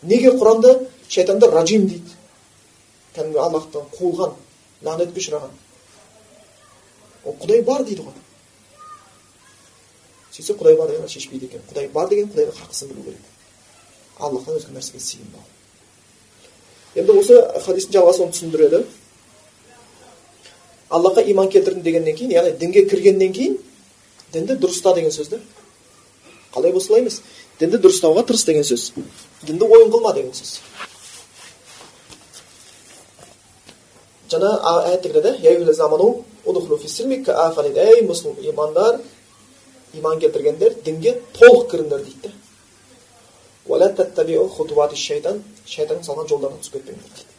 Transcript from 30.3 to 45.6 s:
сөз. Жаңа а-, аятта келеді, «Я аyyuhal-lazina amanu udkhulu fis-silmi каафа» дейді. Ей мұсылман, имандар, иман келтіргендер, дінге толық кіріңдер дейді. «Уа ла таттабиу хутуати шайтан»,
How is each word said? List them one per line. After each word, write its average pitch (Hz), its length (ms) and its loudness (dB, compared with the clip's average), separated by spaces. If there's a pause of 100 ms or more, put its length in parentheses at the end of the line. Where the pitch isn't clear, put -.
сөз. - 280 -16 (3750)
Жаңа 190 240 0 (100)
а-, 170 240 0
аятта 180 220 -2
келеді, 175 320 0
«Я 165 100 6
аyyuhal-lazina 165 340 2
amanu 196 380 0 (220)
udkhulu 180 360 -4
fis-silmi - 440 -6
каафа» 160 380 0
дейді. 139 160 -2
Ей 226 280 6
мұсылман, 170 340 -8
имандар, 156 600 -2 (920)
иман 156 260 -6
келтіргендер, 160 640 0
дінге 165 360 -2 (120)
толық - 380 8
кіріңдер 147 320 -6
дейді. - 280 -18 (1400)
«Уа 139 100 0
ла 180 120 4
таттабиу 165 580 -2
хутуати 147 480 -4
шайтан», 165 480 -8 (220)